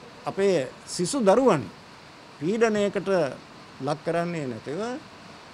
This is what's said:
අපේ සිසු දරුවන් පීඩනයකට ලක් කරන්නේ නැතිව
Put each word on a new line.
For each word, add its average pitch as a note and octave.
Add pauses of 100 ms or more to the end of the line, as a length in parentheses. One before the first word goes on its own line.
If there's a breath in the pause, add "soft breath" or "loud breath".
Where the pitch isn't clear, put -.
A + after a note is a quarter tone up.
(220)
අපේ F#3+ (260)
සිසු F3+
දරුවන් F#3+ (720)
පීඩනයකට G3+ (680)
ලක් D3
කරන්නේ E3+
නැතිව B2+ (760)